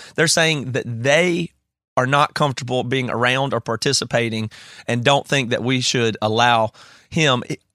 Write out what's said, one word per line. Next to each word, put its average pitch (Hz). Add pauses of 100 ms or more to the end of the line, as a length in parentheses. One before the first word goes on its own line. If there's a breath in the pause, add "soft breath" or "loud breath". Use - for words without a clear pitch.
(140)
They're 165
saying 156
that 127
they 160 (460)
are 127
not 143
comfortable 127
being 123
around 127
or 117
participating 117 (380 loud breath)
and 120
don't 143
think 131
that 113
we 127
should 117
allow 113 (400 soft breath)
him, 139 (320)